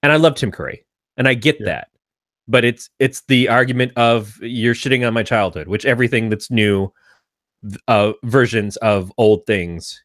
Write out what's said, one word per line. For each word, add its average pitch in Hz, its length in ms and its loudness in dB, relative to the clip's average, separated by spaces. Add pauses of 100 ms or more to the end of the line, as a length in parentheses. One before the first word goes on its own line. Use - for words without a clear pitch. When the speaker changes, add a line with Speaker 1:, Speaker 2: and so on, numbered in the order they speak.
Speaker 1:
And 147 100 4
I 156 40 4
love 160 180 4
Tim 104 160 -4
Curry, - 340 -12 (320)
and 127 100 0
I 131 80 4
get 123 240 0
Speaker 2:
Yeah. 104 80 -8
Speaker 1:
that. 80 200 -6 (640)
But 120 160 2
it's, 120 340 -2
it's 127 300 -2
the 127 200 4
argument 127 460 0
of, 117 480 0
"You're 117 320 -2
shitting 127 320 -2
on 113 80 -2
my 117 80 0
childhood," 92 460 -2
which 104 180 -4
everything 120 440 0
that's 107 200 -6
new, 101 420 0 (720)
th-, 101 240 -14
uh, 107 260 2 (120)
versions 113 540 0
of 98 400 0
old 107 280 2
things 87 580 -6